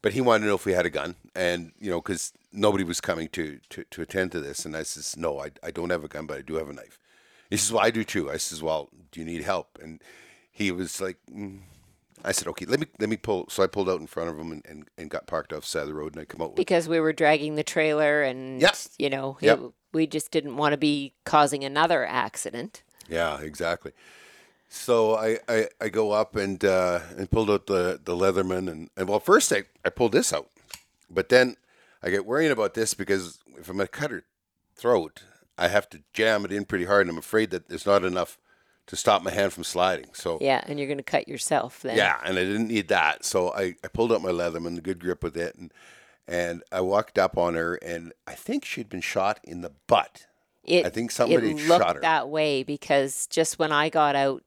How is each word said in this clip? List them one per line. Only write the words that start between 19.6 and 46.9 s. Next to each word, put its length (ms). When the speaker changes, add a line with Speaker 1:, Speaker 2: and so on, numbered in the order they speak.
Speaker 2:
we 140
just 240
didn't 260
wanna 180
be 380
causing 400
another 400
accident. 760
Speaker 1:
Yeah, 340
exactly. 500
So 480
I, 220
I, 200
I 100
go 240
up 220
and, 300
uh, 340
and 140
pulled 220
out 160
the, 360
the 120
Leatherman. 560
And, 260
and 100
well, 120
first 340
I, 100
I 40
pulled 240
this 200
out. 160
But 180
then 260
I 80
get 160
worrying 260
about 220
this 220
because 420
if 120
I'm 80
gonna 100
cut 240
her 120
throat, 460
I 100
have 220
to 100
jam 320
it 80
in 140
pretty 200
hard. 160
And 100
I'm 80
afraid 320
that 180
there's 160
not 180
enough 340
to 80
stop 280
my 80
hand 220
from 100
sliding. 500
So 280
Speaker 2:
Yeah, 260
and 100
you're 120
gonna 140
cut 260
yourself 520
then. 140
Speaker 1:
Yeah, 300
and 120
I 60
didn't 240
need 220
that. 340
So 300
I, 300
I 40
pulled 240
out 100
my 80
Leatherman, 460
the 60
good 180
grip 240
with 140
it, 180
and, 160
and 440
I 100
walked 380